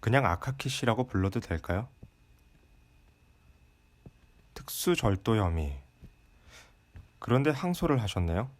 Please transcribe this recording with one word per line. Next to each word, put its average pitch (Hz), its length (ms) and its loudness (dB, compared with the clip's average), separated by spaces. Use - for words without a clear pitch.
그냥 127 240 4
아카키 98 440 -2
씨라고 120 380 0
불러도 98 320 0
될까요? 92 480 -4
특수 - 420 -2
절도 110 400 0
혐의. 80 460 0
그런데 139 320 4
항소를 156 500 0
하셨네요. 95 480 -2